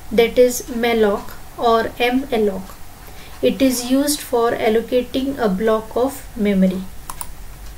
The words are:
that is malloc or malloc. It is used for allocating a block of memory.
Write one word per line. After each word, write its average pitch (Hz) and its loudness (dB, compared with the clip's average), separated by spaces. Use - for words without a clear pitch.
that 226 4
is 247 6
malloc 226 0
or 226 2
malloc. 226 0
It 254 2
is 254 2
used 285 2
for 233 0
allocating 247 0
a 226 2
block 220 0
of 262 -2
memory. 190 2